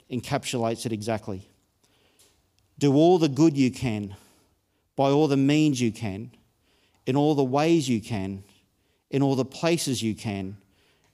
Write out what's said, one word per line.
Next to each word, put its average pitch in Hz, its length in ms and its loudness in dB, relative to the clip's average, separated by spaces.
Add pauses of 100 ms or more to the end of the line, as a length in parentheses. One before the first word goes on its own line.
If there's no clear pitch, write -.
(100)
encapsulates 120 760 -4
it 117 60 -4
exactly. 104 560 -6 (1300)
"Do 139 160 4
all 170 240 6
the 160 100 2
good 143 280 2
you 131 140 4
can, 104 460 -6 (800)
by 139 140 2
all 147 180 4
the 139 80 2
means 143 440 2
you 117 120 0
can, 107 400 -8 (720)
in 127 80 0
all 147 200 2
the 139 100 2
ways 143 440 2
you 113 120 0
can, 98 420 -6 (680)
in 139 120 0
all 139 140 2
the 127 80 0
places 147 580 -2
you 110 120 -2
can, 98 420 -8 (580)